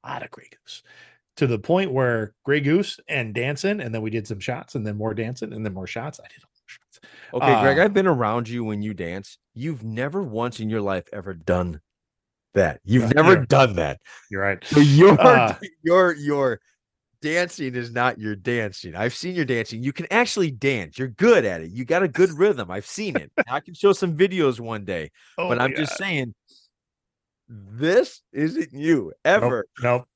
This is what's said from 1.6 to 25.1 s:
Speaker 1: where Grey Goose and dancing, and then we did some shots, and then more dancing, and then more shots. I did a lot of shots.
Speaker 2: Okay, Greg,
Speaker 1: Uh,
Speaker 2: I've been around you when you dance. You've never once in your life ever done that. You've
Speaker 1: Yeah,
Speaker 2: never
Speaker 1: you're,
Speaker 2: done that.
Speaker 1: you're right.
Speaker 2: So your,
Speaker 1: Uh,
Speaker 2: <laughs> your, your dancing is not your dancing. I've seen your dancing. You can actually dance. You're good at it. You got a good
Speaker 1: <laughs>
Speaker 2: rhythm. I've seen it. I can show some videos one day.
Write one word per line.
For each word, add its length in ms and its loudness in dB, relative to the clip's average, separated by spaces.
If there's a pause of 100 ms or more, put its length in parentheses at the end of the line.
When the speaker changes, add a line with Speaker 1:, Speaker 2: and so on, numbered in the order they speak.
Speaker 1:
where 420 -2 (100)
Grey 180 0
Goose 460 0
and 260 -6
dancing, 460 -4
and 140 -8
then 80 -4
we 80 -4
did 180 -6
some 120 -10
shots, 360 -8
and 100 -6
then 120 -6
more 160 -4
dancing, 400 -8
and 120 -10
then 80 -6
more 140 -12
shots. 320 -12
I 80 -20
did 120 -20
a 60 -20
lot 200 -20
of 60 -20
shots. 280 -20 (340)
Speaker 2:
Okay, 280 2
Greg, 180 4
Speaker 1:
Uh, 40 6
Speaker 2:
I've 100 2
been 140 2
around 420 0
you 140 -6
when 180 -4
you 140 -6
dance. 420 -10 (160)
You've 300 -8
never 400 -6
once 360 -6
in 100 -4
your 120 -2
life 320 -2
ever 220 -12
done 460 -2 (720)
that. 300 2
You've 200 2
Speaker 1:
Yeah, 120 0
Speaker 2:
never 180 8
Speaker 1:
you're, 120 4
Speaker 2:
done 300 4
that. 240 -4 (320)
Speaker 1:
you're 100 -6
right. 240 -2
Speaker 2:
So 140 4
your, 420 8
Speaker 1:
Uh, 340 6 (140)
Speaker 2:
<laughs> 140 -20
your, 320 4
your 440 -2 (640)
dancing 540 -4
is 160 -6
not 280 0
your 160 -4
dancing. 600 -6
I've 180 -2
seen 220 -8
your 100 -2
dancing. 380 -4
You 100 -4
can 180 -10
actually 400 0
dance. 460 -4
You're 120 -4
good 360 4
at 160 -4
it. 80 -12
You 160 -10
got 160 0
a 60 0
good 240 2
Speaker 1:
<laughs> 60 -12
Speaker 2:
rhythm. 340 0
I've 160 -8
seen 280 -8
it. 160 -8 (160)
I 120 -6
can 160 -18
show 180 4
some 240 -2
videos 420 2
one 260 -8
day. 260 -6 (260)